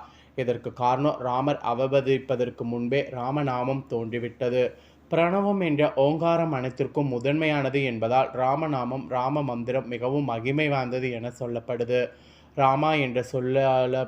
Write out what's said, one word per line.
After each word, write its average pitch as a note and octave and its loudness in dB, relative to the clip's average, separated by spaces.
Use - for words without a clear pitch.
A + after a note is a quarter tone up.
இதற்கு A#2+ -2
காரணம் C3 2
ராமர் C3+ 0
அவதரிப்பதற்கு B2+ 0
முன்பே A#2+ 0
ராமநாமம் C3 -2
தோன்றிவிட்டது. A#2+ -2
பிரணவம் F#3+ 2
என்ற D3+ 4
ஓங்காரம் E3 2
அனைத்திற்கும் B2+ -2
முதன்மையானது C#3+ 0
என்பதால் A#2 2
ராமநாமம், C3+ -2
ராம C3+ 0
மந்திரம் A#2+ -4
மிகவும் C3 -2
மகிமை C3 0
வாய்ந்தது B2+ -2
என A#2+ -8
சொல்லப்படுது. A#2+ -2
ராமா C#3 4
என்ற B2 -2
சொல்லால C3 2